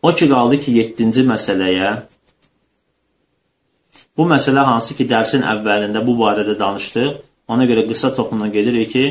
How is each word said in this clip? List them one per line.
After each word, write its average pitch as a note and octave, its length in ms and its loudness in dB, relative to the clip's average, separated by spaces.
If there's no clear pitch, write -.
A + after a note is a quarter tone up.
O E3 100 4
ki D#3+ 160 2
qaldı C3 320 2
ki, C3 100 -4
yeddinci A2+ 540 2
məsələyə, F#2+ 640 0
bu D#3+ 160 0
məsələ C#3 360 2
hansı A#2 320 -2
ki, B2 120 -2
dərsin A2+ 340 0
əvvəlində G#2+ 640 -2
bu B2 120 0
barədə G#2 420 0
danışdıq, G#2 560 -4
ona A#2+ 220 0
görə A2+ 200 2
qısa A#2+ 280 -2
toxunla A2 340 -4
gedirik A2 440 0
ki, B2+ 180 0